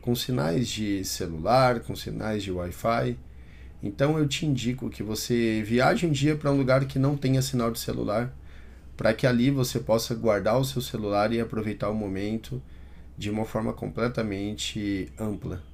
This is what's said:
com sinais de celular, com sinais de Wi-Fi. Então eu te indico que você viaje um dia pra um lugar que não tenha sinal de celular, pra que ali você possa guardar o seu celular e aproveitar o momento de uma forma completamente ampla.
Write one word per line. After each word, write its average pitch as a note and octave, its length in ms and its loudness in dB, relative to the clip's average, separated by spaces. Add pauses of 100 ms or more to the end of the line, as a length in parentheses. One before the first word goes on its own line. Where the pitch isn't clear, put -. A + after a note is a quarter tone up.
com B2 140 2
sinais C3 520 0
de G#2 380 -2
celular, G#2+ 760 2
com - 140 -6
sinais G#2+ 480 -4
de F#2+ 80 -6
Wi-Fi. A#2 680 -2 (680)
Então C#3+ 340 2
eu D3+ 100 4
te C#3+ 180 -2
indico B2+ 440 0
que A2 140 -8
você A2 600 0
viaje B2+ 440 4
um D#3+ 40 2
dia D3 240 4
pra D3 160 0
um C#3 60 4
lugar C3+ 280 4
que C3+ 120 -4
não C#3 180 4
tenha C3 260 2
sinal A#2+ 300 0
de A2+ 80 -6
celular, A#2+ 560 -2 (640)
pra A2 160 4
que C3 140 2
ali B2 240 6
você B2+ 280 2
possa - 360 2
guardar G#2+ 440 4
o C3+ 60 4
seu C3+ 160 -2
celular G#2+ 500 0
e A#2 80 2
aproveitar G#2+ 500 -2
o G#2+ 60 0
momento G#2+ 680 -4 (540)
de G#2 140 -6
uma G#2+ 160 -2
forma A2 260 -2
completamente G#2 1400 -4 (100)
ampla. F#2+ 420 -6 (120)